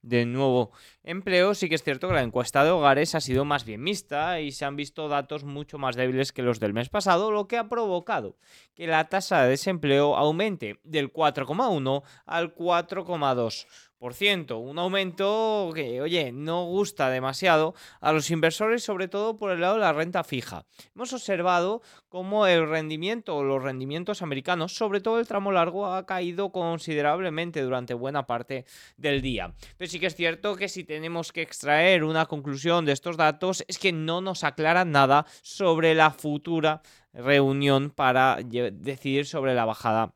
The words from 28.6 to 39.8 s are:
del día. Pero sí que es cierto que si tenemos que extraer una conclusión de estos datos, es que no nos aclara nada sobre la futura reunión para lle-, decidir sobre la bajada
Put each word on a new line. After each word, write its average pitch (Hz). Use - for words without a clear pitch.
del 139
día. 104
Pero 175
sí 170
que 180
es 156
cierto 170
que 190
si 180
tenemos 160
que 165
extraer 160
una 160
conclusión 147
de 143
estos 165
datos, 160
es 180
que 185
no 160
nos 190
aclara 160
nada 143
sobre 165
la 156
futura 156
reunión 139
para 131
lle-, 120
decidir 135
sobre 135
la 117
bajada 110